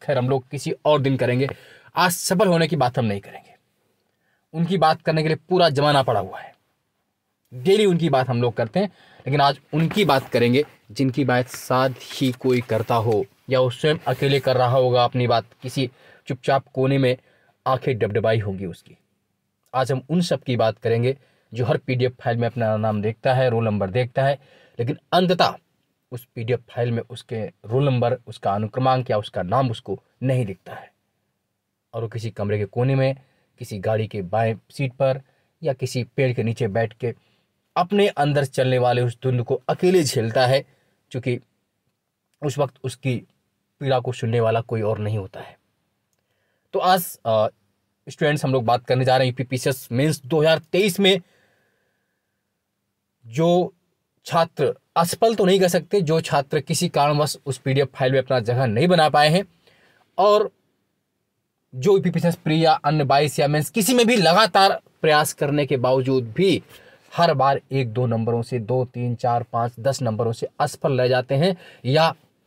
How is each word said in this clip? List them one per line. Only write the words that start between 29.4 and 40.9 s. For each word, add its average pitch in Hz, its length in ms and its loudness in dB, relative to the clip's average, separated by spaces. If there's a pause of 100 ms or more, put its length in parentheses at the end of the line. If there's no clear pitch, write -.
नाम 117 300 0
उसको - 320 -10 (200)
नहीं 127 220 -2
दिखता - 280 -14
है। - 200 -18 (1000)
और 117 80 -8
वो 113 60 -4
किसी 110 220 -8
कमरे 104 280 -4
के 104 80 -4
कोने 127 300 0
में, 135 200 0 (440)
किसी 117 200 -10
गाड़ी 110 280 -2
के 107 140 -8
बाएं 110 340 -2 (160)
सीट 131 220 -6
पर 135 280 -2 (420)
या 147 100 -2
किसी 123 300 -6
पेड़ 131 300 -2
के 120 100 -4
नीचे 113 240 -2
बैठ 110 260 -4
के 117 220 -8 (600)
अपने 196 300 2
अंदर 143 380 0
चलने 127 320 0
वाले 123 240 2
उस 120 220 -2
धुंध 123 200 0
को 123 260 -4
अकेले 180 340 2
झेलता 123 440 0
है, 135 180 0 (460)